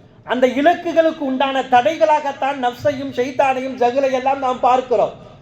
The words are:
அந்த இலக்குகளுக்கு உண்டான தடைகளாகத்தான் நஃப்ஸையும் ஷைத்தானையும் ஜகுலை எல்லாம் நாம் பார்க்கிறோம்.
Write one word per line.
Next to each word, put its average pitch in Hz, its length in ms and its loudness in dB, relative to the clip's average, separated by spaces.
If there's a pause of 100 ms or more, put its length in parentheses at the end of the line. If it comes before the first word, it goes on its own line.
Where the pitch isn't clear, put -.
(240)
அந்த 254 240 0
இலக்குகளுக்கு 320 720 0
உண்டான 269 420 -2
தடைகளாகத்தான் 269 960 0
நஃப்ஸையும் 262 520 -2
ஷைத்தானையும் 262 640 -2
ஜகுலை 262 340 0
எல்லாம் 269 280 0
நாம் 254 200 -2
பார்க்கிறோம். 247 520 2 (300)